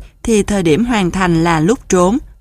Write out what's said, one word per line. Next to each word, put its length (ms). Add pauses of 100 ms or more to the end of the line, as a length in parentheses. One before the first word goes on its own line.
(220)
thì 200
thời 200
điểm 220
hoàn 260
thành 340
là 160
lúc 280
trốn, 300 (220)